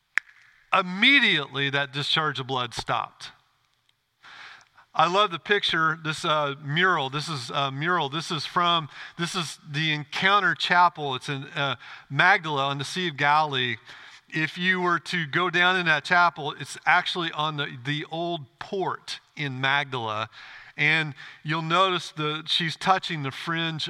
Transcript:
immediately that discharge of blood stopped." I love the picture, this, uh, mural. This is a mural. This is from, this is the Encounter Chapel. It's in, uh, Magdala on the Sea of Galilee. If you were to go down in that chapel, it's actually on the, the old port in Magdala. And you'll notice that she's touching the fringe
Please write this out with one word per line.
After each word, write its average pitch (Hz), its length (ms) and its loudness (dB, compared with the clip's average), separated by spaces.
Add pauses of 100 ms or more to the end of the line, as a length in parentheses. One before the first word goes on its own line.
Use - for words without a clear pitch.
(720)
immediately 185 960 4
that 139 240 0
discharge 143 480 0
of 123 60 -8
blood 123 260 -2
stopped." - 600 -4 (1700)
I 165 140 4
love 202 180 4
the 170 80 -6
picture, 165 640 0
this, 156 220 -4
uh, 151 300 0 (100)
mural. 156 460 2
This 147 180 -6
is 127 220 -8
a 139 200 -2
mural. 156 380 0
This 151 220 -6
is 160 160 -4
from, 170 420 0 (300)
this 170 160 -4
is 170 240 -6 (120)
the 156 220 0
Encounter 185 640 0
Chapel. 170 600 2
It's - 140 -6
in, 143 160 -6 (100)
uh, 139 220 -2 (320)
Magdala 156 600 4
on 139 100 -4
the 139 60 -6
Sea 180 240 -4
of 139 100 -6
Galilee. 143 580 2 (540)
If 160 260 -4
you 180 240 0
were 175 180 2
to 165 280 -4
go 170 240 0
down 180 260 4
in 180 80 0
that 156 200 2
chapel, 170 540 2
it's - 280 -12
actually 170 460 2
on 151 260 -2
the, 139 260 -6
the 147 260 -4
old 165 360 -6 (120)
port - 640 -6 (160)
in 135 240 -4
Magdala. 131 680 -2 (480)
And 151 380 0 (280)
you'll 160 200 -4
notice 175 500 0
that 156 340 -4
she's 165 300 -2
touching 185 460 0
the 135 80 -2
fringe 165 600 -4